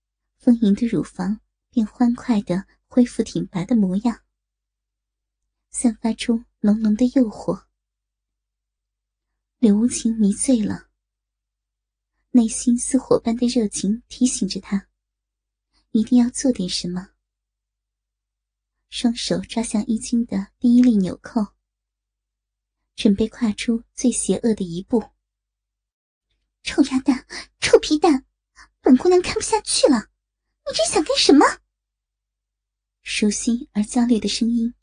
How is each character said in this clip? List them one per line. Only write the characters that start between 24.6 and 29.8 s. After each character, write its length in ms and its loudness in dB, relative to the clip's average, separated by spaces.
一 180 -8
步。 280 -4
“臭 200 0
鸭 160 -2
蛋， 260 -2
臭 180 4
皮 200 0
蛋， 260 2
本 160 6
姑 140 0
娘 100 4
看 140 -6
不 80 -4
下 180 -2
去 280 0